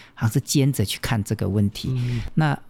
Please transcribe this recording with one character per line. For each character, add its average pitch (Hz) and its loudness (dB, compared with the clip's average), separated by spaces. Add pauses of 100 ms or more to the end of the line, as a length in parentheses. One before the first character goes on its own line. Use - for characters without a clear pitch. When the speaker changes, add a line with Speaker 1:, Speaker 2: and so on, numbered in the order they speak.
(120)
Speaker 1:
好 - -2
像 110 2
是 143 2
兼 139 2
着 113 0
去 - -4
看 110 -2
这 107 -4
个 98 -2
问 101 2
题。 - -8
Speaker 2:
嗯。 120 -2 (140)
Speaker 1:
那 156 2 (120)